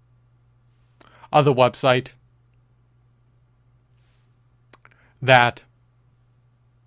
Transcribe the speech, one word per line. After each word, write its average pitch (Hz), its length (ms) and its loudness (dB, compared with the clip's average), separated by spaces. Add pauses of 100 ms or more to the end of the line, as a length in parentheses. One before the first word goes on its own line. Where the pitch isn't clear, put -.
(1300)
of 147 120 2
the 139 80 0
website 127 580 -2 (3000)
that 123 440 0 (1200)